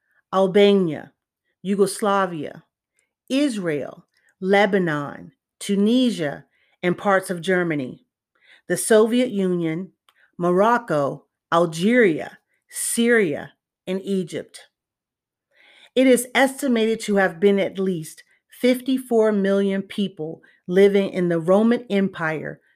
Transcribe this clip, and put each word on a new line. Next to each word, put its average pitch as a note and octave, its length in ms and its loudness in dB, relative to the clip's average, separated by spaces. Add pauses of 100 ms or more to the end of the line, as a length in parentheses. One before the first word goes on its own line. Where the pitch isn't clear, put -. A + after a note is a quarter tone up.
(340)
Albania, F#3+ 800 2 (480)
Yugoslavia, F#3+ 1000 -2 (680)
Israel, G#3 760 -4 (340)
Lebanon, F#3 920 0 (280)
Tunisia, G3+ 880 0 (360)
and F3+ 160 0
parts F#3+ 320 0
of F3 120 -8
Germany, E3 640 -4 (600)
the F3 100 -2
Soviet A#3 520 2
Union, F3+ 600 -4 (460)
Morocco, F3+ 880 0 (260)
Algeria, E3+ 840 2 (320)
Syria, G#3 840 -2 (320)
and F#3+ 160 -6
Egypt. F#3+ 640 -8 (1300)
It C4 140 4
is B3 260 4
estimated A#3+ 680 0
to G#3 160 0
have F3 220 0
been G3+ 200 4
at F3+ 180 -4
least F#3 460 -6 (240)
fifty-four B3 840 0
million G3 480 0
people F#3 600 -8 (260)
living G3 420 4
in F3+ 180 -2
the E3+ 120 0
Roman A3+ 500 2
Empire D#3+ 720 -4 (140)